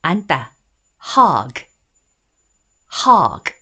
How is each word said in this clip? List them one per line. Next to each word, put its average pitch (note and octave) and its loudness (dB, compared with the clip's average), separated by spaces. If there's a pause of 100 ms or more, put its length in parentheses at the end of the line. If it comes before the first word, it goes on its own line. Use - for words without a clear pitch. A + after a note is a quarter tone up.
안다, E3+ -4 (440)
hug, C#3+ 0 (1300)
hug. G3+ 0